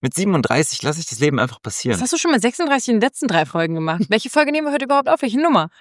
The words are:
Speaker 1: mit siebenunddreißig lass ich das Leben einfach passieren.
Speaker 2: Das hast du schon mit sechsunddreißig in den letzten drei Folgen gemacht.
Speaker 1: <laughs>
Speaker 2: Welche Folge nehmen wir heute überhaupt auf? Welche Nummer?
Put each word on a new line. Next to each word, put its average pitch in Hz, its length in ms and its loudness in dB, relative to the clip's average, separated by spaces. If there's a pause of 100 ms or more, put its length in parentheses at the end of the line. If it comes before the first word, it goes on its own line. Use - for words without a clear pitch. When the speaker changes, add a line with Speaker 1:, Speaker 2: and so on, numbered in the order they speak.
Speaker 1:
mit - 140 -4
siebenunddreißig 160 640 0
lass 147 160 -2
ich 165 80 -8
das 110 140 -8
Leben 139 200 2
einfach 120 220 -4
passieren. 120 320 -4
Speaker 2:
Das 180 80 -2
hast 254 120 -2
du 330 40 0
schon 330 140 0
mit 233 100 2
sechsunddreißig 269 480 0
in 233 60 4
den 208 60 2
letzten 269 260 0
drei 165 180 2
Folgen 165 300 -2
gemacht. 160 300 -2
Speaker 1:
<laughs> - 40 -6
Speaker 2:
Welche 226 220 0
Folge 294 200 2
nehmen 302 160 -2
wir 285 60 -2
heute 285 120 -2
überhaupt 277 220 2
auf? - 140 2
Welche 247 180 0
Nummer? 233 300 4 (120)